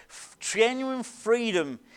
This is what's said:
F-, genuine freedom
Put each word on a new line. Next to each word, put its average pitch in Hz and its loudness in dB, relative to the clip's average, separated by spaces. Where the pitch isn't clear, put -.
F-, - -20
genuine 254 0
freedom 208 0